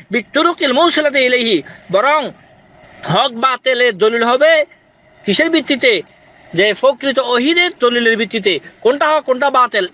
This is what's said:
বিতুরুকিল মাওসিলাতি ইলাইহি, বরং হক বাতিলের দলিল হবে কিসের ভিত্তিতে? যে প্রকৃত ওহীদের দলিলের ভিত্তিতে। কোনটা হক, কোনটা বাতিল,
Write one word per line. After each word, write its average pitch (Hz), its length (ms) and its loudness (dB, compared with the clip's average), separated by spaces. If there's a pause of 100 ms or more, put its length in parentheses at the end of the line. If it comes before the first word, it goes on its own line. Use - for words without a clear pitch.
(120)
বিতুরুকিল 285 640 -2
মাওসিলাতি 294 460 0
ইলাইহি, 240 440 0 (280)
বরং 247 400 0 (720)
হক 226 280 0
বাতিলের 247 680 -2
দলিল 226 260 0
হবে 285 420 2 (600)
কিসের 285 240 0
ভিত্তিতে? 262 520 0 (520)
যে 196 260 0
প্রকৃত 269 400 0
ওহীদের 269 600 0
দলিলের 240 380 0
ভিত্তিতে। 202 420 -2 (220)
কোনটা 285 280 0
হক, 311 140 0
কোনটা 254 260 0
বাতিল, 233 440 0